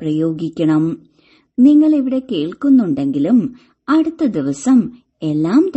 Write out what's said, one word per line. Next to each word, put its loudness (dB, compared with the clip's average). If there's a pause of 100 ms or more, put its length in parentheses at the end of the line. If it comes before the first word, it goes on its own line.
പ്രയോഗിക്കണം. -2 (760)
നിങ്ങളിവിടെ 4 (100)
കേൾക്കുന്നുണ്ടെങ്കിലും 0 (500)
അടുത്ത -2
ദിവസം 0 (440)
എല്ലാം 0